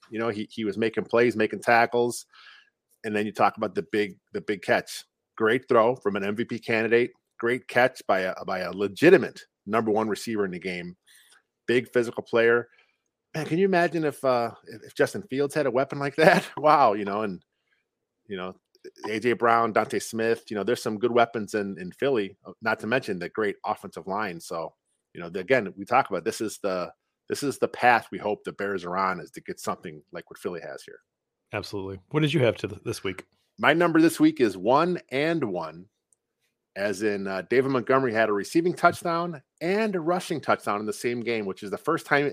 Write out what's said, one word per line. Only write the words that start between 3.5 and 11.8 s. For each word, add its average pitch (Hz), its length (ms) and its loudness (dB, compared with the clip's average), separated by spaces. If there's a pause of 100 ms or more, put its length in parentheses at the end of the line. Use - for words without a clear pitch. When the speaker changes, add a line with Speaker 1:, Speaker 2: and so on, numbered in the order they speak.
Speaker 1:
about 107 180 -4
the 92 180 -4
big, 104 260 -2 (140)
the 101 80 -6
big 98 220 -6
catch. - 420 -2 (320)
Great 113 320 0
throw 117 280 6
from 101 200 -2
an 98 80 -4
M 104 100 -2
V 113 100 -4
P 113 140 -8
candidate. 113 540 2 (260)
Great 123 300 -2
catch 127 380 2
by 95 140 2
a, 92 140 -2 (100)
by 92 160 -4
a 87 120 -6
legitimate 101 680 4 (240)
number 110 260 0
one 110 180 0
receiver 104 360 -4
in 92 60 -4
the 90 80 -8
game. 87 380 -8 (720)
Big 120 220 2